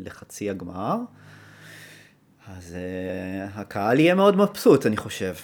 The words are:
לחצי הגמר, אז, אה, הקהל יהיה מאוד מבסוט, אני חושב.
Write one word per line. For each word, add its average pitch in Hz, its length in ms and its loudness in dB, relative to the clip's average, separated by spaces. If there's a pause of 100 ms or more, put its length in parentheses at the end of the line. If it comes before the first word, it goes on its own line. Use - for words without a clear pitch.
לחצי - 440 -10
הגמר, 95 480 -6 (1500)
אז, 90 280 -16
אה, 92 880 -8
הקהל 107 380 0
יהיה 175 160 6
מאוד 196 200 6
מבסוט, 190 500 4
אני 107 120 2
חושב. 95 360 -6 (100)